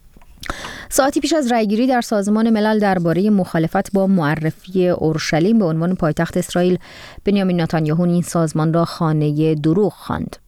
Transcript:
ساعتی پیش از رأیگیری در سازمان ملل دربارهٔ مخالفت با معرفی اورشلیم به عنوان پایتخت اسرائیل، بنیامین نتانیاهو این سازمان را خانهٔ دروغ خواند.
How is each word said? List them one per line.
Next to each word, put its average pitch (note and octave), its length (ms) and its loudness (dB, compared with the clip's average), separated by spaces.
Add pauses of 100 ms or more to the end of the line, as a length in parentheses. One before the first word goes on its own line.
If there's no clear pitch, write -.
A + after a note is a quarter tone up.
(920)
ساعتی C#4+ 300 0
پیش C#4+ 120 -2
از C#4+ 200 0
رأیگیری A3 340 0
در B3+ 140 0
سازمان G#3+ 500 0
ملل G#3+ 280 2
دربارهٔ F#3 520 2
مخالفت F#3 600 0
با G3 140 2
معرفی F3+ 840 0
اورشلیم E3 720 2
به G#3 60 2
عنوان E3 300 0
پایتخت E3 420 -2
اسرائیل، F3+ 420 0 (460)
بنیامین F#3+ 360 2
نتانیاهو D#3+ 420 0
این F3 200 2
سازمان D#3+ 500 0
را E3+ 120 2
خانهٔ D#3 720 0
دروغ D#3+ 380 2
خواند. - 440 -8 (120)